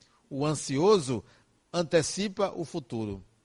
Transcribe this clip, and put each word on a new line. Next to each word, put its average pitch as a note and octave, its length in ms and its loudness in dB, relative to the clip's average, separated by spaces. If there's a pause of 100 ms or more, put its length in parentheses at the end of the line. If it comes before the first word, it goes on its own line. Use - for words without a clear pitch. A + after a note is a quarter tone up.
(300)
O C#3+ 160 -4
ansioso C#3+ 800 2 (500)
antecipa F3+ 800 0
o F3 80 -6
futuro. A2 600 -8 (220)